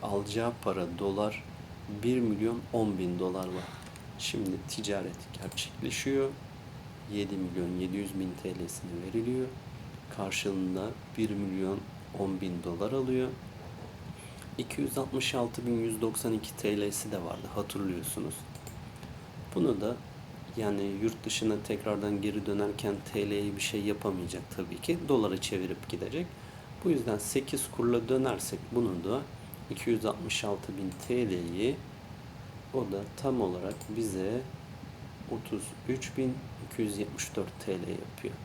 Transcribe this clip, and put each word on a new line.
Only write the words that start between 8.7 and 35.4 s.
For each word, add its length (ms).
veriliyor. 400
Karşılığında 720
bir 120
milyon 500
on 220
bin 120
dolar 280
alıyor. 380
İki 240
yüz 160
altmış 380
altı 300
bin 140
yüz 220
doksan 320
iki 220
T 260
L'si 300
de 60
vardı 380
hatırlıyorsunuz. 800
Bunu 260
da 140
yani 260
yurt 240
dışına 300
tekrardan 540
geri 240
dönerken 500
T 160
L'ye 260
bir 60
şey 200
yapamayacak 600
tabii 260
ki. 160
Doları 320
çevirip 480
gidecek. 380
Bu 60
yüzden 280
sekiz 440
kurla 320
dönersek 500
bunu 400
da 100
iki 200
yüz 160
altmış 380
altı 340
bin 140
T 220
L'yi 460
o 40
da 240
tam 240
olarak 320
bize 440
otuz 320